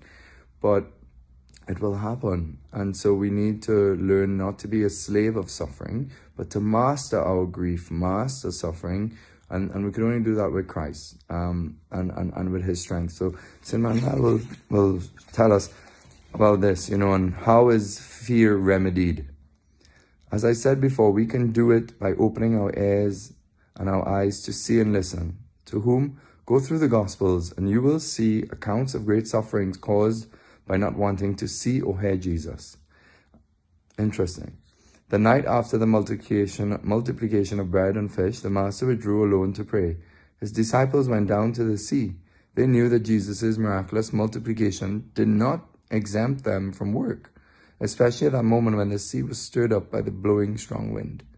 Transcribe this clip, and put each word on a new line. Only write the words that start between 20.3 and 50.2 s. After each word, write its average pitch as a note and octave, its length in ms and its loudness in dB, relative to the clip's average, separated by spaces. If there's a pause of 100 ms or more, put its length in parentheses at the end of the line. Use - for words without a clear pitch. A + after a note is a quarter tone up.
As G#2+ 120 -2
I A#2+ 100 6
said C3+ 260 2
before, C3 320 4
we A2 140 4
can A#2+ 260 0
do A#2 200 4
it A2+ 280 0
by F#2+ 120 0
opening A2+ 440 2
our G2+ 200 0
ears G2+ 560 0 (440)
and F#2+ 120 -4
our F#2+ 180 0
eyes G2 360 0
to G#2 100 -10
see A2+ 260 0
and G#2+ 140 4
listen. F2 460 -2 (280)
To G#2 140 -4
whom? C3 400 0 (260)
Go B2+ 140 4
through D#3+ 180 -2
the D3+ 100 4
Gospels, G2 680 0
and G2 120 -2
you A2 120 0
will C#3+ 180 2
see A2 440 -2
accounts B2+ 520 -4
of G#2 120 -6
great G#2+ 200 2
sufferings G#2 500 -2
caused G#2+ 520 0 (380)
by F#2+ 100 -2
not G2 200 0
wanting G2 400 -2
to - 120 -6
see B2 320 -2
or F#2+ 200 -4
hear G2 160 0
Jesus. E2 600 -6 (1200)
Interesting. G2 600 -4 (500)
The G2+ 100 2
night A#2+ 280 4
after A#2 320 0
the A2 80 2
multiplication, G#2 1000 0
multiplication G#2 720 -2
of F#2 120 -4
bread F#2+ 260 2
and G#2 160 -4
fish, A2+ 280 -2
the G2 100 -6
Master G2 360 -2
withdrew G#2+ 380 2
alone G2 300 2
to G#2 100 -8
pray. F2 320 -2 (420)
His G#2+ 140 -8
disciples B2+ 560 2
went G#2 180 0
down G#2+ 280 0
to A#2 100 -2
the G#2+ 140 -2
sea. A2+ 360 -2 (400)
They B2+ 120 2
knew A#2+ 240 4
that A#2+ 100 4
Jesus' G#2+ 560 0
miraculous G#2+ 560 -2
multiplication A2 1040 -2
did G#2+ 140 2
not A#2+ 380 2 (240)
exempt A2 540 -2
them G2 260 -2
from G2+ 220 -6
work, - 400 -6 (480)
especially A#2+ 460 2
at C3+ 80 2
that A#2+ 100 2
moment A2+ 320 4
when G#2 140 0
the G2+ 80 -2
sea C3 240 -6
was C3 180 -8
stirred A#2+ 320 0
up G2 180 -2
by G#2+ 120 -4
the G2+ 80 -4
blowing G#2 480 0